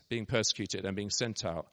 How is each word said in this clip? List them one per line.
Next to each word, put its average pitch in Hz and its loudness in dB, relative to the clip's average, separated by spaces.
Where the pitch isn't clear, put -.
being 117 -2
persecuted 104 2
and 98 0
being 104 -2
sent 117 0
out, 85 -2